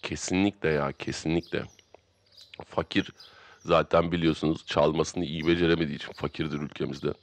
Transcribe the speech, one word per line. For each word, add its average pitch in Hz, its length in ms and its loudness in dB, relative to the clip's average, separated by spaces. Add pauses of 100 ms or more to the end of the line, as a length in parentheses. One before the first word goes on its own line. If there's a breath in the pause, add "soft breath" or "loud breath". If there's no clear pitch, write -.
Kesinlikle 92 640 0
ya, 71 240 0
kesinlikle. - 720 -2 (1000)
Fakir - 480 -2 (520 loud breath)
zaten 85 480 4
biliyorsunuz 80 540 0
çalmasını 78 580 2
iyi 78 220 -4
beceremediği 82 500 2
için - 160 -12
fakirdir 76 480 -6
ülkemizde. 69 640 -6